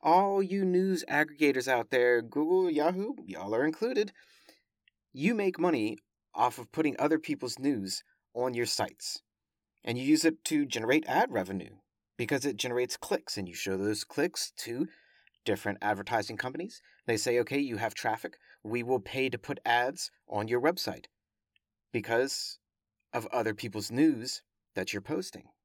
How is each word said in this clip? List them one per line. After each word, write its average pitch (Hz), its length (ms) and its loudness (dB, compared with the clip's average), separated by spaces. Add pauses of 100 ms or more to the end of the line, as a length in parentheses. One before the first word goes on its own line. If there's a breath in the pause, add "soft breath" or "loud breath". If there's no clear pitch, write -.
all 196 420 6
you 190 220 0
news 185 440 2
aggregators 143 580 2
out 120 220 2
there, 123 320 6
Google, 160 480 2
Yahoo, 180 460 0 (100)
y'all 95 300 -6
are 131 100 4
included, 208 460 0 (1000 soft breath)
you 160 200 0
make 196 260 0
money 123 380 0 (380)
off 123 240 2
of 113 120 -16
putting 151 280 0
other 151 180 4
people's 147 400 -6
news 123 460 -4 (320)
on 123 180 -2
your 120 120 0
sites. - 580 -6 (600)
And 120 140 -2
you 127 60 -4
use 156 220 6
it 156 200 2
to 147 200 0
generate 127 420 2
ad 208 240 2
revenue 95 460 -4 (400)
because 135 280 -2
it 127 120 -2
generates 123 400 0
clicks, - 400 -4
and 95 100 -6
you 85 80 -14
show 95 220 -4
those 104 260 -2
clicks - 540 -4
to 117 300 -6 (580 loud breath)
different 101 360 -4
advertising 104 540 -2
companies. 131 460 -8 (240 soft breath)
They 113 120 0
say, 120 220 2
'Okay, 135 200 0
you 127 180 -2
have 110 160 -2
traffic. - 440 -4 (240 soft breath)
We 117 220 -4
will 123 160 0
pay 131 300 -2
to 120 80 -4
put - 280 -8
ads 123 460 0 (160)
on 107 220 -4
your 120 120 2
website 147 440 -2 (840)
because 117 680 -2 (540)
of 117 140 -4
other 110 260 0
people's 104 360 -8
news 131 540 2 (320)
that 92 160 -4
you're 104 100 -6
posting.' 151 480 -8 (160)